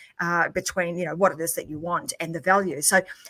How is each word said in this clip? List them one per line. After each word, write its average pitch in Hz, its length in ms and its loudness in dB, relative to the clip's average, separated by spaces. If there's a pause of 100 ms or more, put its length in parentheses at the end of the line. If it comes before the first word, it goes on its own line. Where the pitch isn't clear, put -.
(200)
uh, 175 300 2
between, 175 460 -2
you 180 80 -2
know, 160 120 -4
what 180 160 4
it 147 100 -10
is 165 140 -2
that - 120 -8
you 151 120 -8
want 165 400 -4
and 165 160 -6
the 160 40 -4
value. 185 400 2
So 190 180 4 (320)